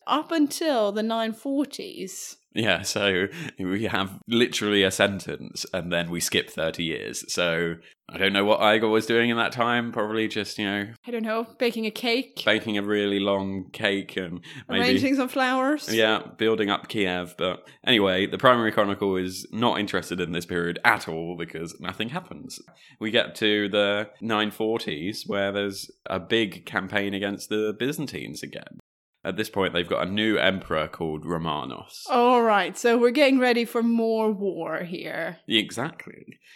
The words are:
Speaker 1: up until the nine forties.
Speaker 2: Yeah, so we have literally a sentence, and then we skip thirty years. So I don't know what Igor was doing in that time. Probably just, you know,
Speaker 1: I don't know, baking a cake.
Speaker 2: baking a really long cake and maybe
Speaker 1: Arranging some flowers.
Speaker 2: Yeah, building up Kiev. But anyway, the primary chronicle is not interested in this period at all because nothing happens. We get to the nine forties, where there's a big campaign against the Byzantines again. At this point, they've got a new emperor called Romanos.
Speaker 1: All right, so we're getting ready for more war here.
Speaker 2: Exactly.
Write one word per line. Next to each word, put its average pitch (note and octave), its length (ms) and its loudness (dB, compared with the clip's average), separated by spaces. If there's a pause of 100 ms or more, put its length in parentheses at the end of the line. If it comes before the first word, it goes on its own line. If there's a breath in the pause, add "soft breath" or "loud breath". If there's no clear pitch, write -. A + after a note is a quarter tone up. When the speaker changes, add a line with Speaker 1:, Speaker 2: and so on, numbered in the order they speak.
Speaker 1:
up D4+ 240 0
until C#4+ 600 2
the G#3+ 120 -2
nine A3+ 300 -2
forties. - 1040 -6 (160)
Speaker 2:
Yeah, F#2+ 280 2
so G2 460 2 (300 loud breath)
we G2 280 -2
have F#2+ 420 -2
literally A2 560 2
a F#2+ 80 4
sentence, - 800 -2
and F2 180 -4
then E2+ 180 0
we E2+ 100 -4
skip - 300 0
thirty D#2+ 340 -4
years. A#1+ 400 -4 (100)
So E2+ 420 0 (340 loud breath)
I - 80 -12
don't G2 160 4
know G2 100 4
what G#2 180 6
Igor A2 280 6
was A2 160 4
doing A#2 240 4
in A#2 80 0
that A2+ 160 0
time. A#2+ 400 0
Probably A2 340 -2
just, G#2+ 320 -6
you G#2+ 60 -2
know, G2+ 220 -2 (200)
Speaker 1:
I A#3+ 40 -10
don't A3+ 120 -4
know, A3+ 240 -4 (120)
baking A#3 260 -2
a G#3+ 60 -4
cake. B3 540 -4
Speaker 2:
baking G#2+ 320 2
a G2+ 40 0
really G2+ 400 0
long G2 500 -2
cake G2+ 460 -2
and F2+ 240 -6 (260 loud breath)
maybe - 140 2
Speaker 1:
Arranging C4 340 4
some C4 140 0
flowers. C4 680 0
Speaker 2:
Yeah, A2 280 4 (140)
building A2 320 2
up - 200 -2
Kiev. F2+ 480 -2
But F2+ 280 -2 (220 loud breath)
anyway, G2 380 4
the - 120 -4
primary A#2+ 360 4
chronicle G2+ 420 2
is F#2 380 -4
not G#2 260 2
interested F#2 400 -2
in E2+ 140 -4
this E2+ 120 -4
period F2 380 -4
at A2 240 4
all E2 300 -6
because E2+ 420 -10
nothing F#2+ 300 -6
happens. D3 500 -12 (400 loud breath)
We G#2+ 120 -4
get A#2 240 2
to G#2 340 2
the G#2 400 2 (100)
nine G#2+ 320 0
forties, G#2+ 760 -4
where G2+ 280 -2
there's G2+ 360 -4 (160)
a F#2+ 140 -4
big G#2+ 460 0
campaign G2+ 480 -2
against G2+ 340 -4
the G#2+ 320 0
Byzantines E2+ 640 -6
again. - 360 -14 (440)
At F#2+ 140 -4
this - 140 -4
point, F#2 220 0
they've F2 140 0
got F2 200 0
a - 20 -6
new G#2+ 300 2
emperor E2 480 0
called D#2 400 -6
Romanos. D2+ 800 -6
Speaker 1:
All B3 320 6
right, G3+ 340 2
so A#3+ 220 4
we're A#3+ 140 6
getting C4+ 260 6
ready A#3+ 280 4
for A#3 180 -2
more A3+ 480 2
war E3 480 -4
here. E3+ 580 -8 (100)
Speaker 2:
Exactly. - 920 -4 (160 loud breath)